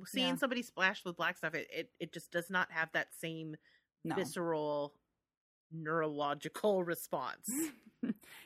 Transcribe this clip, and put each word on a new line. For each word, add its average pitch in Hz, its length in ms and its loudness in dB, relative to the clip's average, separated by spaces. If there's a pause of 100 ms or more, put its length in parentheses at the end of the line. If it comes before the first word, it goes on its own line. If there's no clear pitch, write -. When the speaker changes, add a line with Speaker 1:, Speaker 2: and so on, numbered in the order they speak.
Speaker 1:
seeing 254 220 2
Speaker 2:
Yeah. 262 80 2
Speaker 1:
somebody 247 260 2
splashed 190 420 0
with 175 140 -6
black 175 180 2
stuff, 160 180 -2
it, 135 160 -4
it, 160 200 -4 (100)
it 170 140 -6
just - 180 -10
does 170 160 -2
not 180 240 2
have 160 200 0
that 160 200 0
same 160 440 -6 (480)
Speaker 2:
No. 160 100 -2
Speaker 1:
visceral 151 800 0 (760)
neurological 156 1120 2
<laughs> - 0 -
response. 165 680 -2 (520)
Speaker 2:
<laughs> - 100 0 (340)